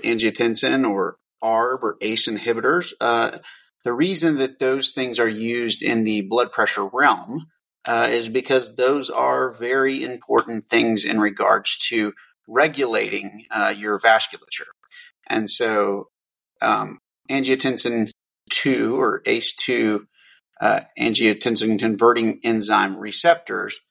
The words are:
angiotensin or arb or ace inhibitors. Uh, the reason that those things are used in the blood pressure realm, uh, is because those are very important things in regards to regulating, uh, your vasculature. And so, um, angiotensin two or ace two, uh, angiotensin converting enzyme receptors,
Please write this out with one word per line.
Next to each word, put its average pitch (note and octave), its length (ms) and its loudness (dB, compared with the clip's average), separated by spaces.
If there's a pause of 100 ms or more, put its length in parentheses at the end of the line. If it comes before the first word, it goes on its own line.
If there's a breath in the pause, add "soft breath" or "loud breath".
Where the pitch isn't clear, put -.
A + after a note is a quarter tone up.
angiotensin A#2 840 0
or G2 280 -2 (260)
arb A#2 400 0
or A2 180 -2
ace A2 280 2
inhibitors. A#2 720 0
Uh, A#2 380 0 (440 loud breath)
the B2 100 -2
reason D#3+ 440 0
that C3+ 240 -2
those C3 320 0
things B2+ 260 -4
are A#2 100 2
used A2+ 540 -4
in A2+ 220 0
the G#2+ 180 0
blood A2+ 300 0
pressure G#2 380 -2
realm, C3 580 0 (380)
uh, A#2 220 0
is A#2 220 -2
because B2+ 460 -2
those C3 340 0
are C3 400 0
very C3 520 -2
important A#2 600 -4
things A2+ 400 0
in A2 160 0
regards G2+ 560 0 (140)
to G#2+ 240 -2 (340 soft breath)
regulating, A2 1000 -2
uh, G#2 260 0
your G#2 240 -2
vasculature. - 720 2 (560 loud breath)
And A2 220 -2
so, G#2 580 0 (540)
um, G#2+ 360 -2 (320)
angiotensin C3 760 0 (400)
two B2 500 0
or G#2 280 0
ace A#2 280 0
two, A2 520 -2 (560 soft breath)
uh, G#2+ 180 2 (180)
angiotensin A2 800 0
converting A2+ 640 2
enzyme G#2 540 0
receptors, G#2 840 0 (100)